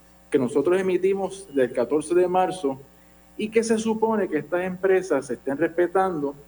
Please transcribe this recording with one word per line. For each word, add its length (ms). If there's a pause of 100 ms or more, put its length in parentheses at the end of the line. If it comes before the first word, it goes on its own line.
(300)
que 100
nosotros 400
emitimos 760
del 180
catorce 440
de 120
marzo 520 (580)
y 120
que 140
se 140
supone 500
que 120
estas 240
empresas 640
se 60
estén 240
respetando 760 (140)